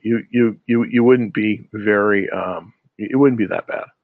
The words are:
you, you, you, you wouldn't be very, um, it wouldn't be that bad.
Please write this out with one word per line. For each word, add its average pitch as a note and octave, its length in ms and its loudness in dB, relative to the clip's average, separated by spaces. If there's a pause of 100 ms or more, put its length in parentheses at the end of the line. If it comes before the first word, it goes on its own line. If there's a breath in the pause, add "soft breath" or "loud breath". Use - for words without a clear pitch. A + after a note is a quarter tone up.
you, A2+ 300 -2
you, A#2 380 0
you, A#2 160 2
you A#2+ 180 0
wouldn't A#2+ 320 2
be G#2 380 -4
very, G#2 580 0
um, F#2 420 -8 (260)
it G#2+ 200 -4
wouldn't C3+ 220 4
be F#2+ 60 0
that F2 200 -6
bad. - 200 -10 (180)